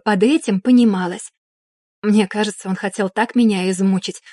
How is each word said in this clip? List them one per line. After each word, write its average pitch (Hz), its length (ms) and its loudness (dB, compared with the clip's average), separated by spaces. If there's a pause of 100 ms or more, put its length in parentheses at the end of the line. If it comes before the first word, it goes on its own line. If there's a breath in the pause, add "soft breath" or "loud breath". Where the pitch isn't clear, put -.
под 208 160 0
этим 233 400 0
понималось?» 208 720 2 (720)
«Мне 208 260 2
кажется, 214 400 -6
он 185 80 -4
хотел 196 340 -6
так - 260 -4
меня 202 340 2
измучить, 190 520 -2 (120 loud breath)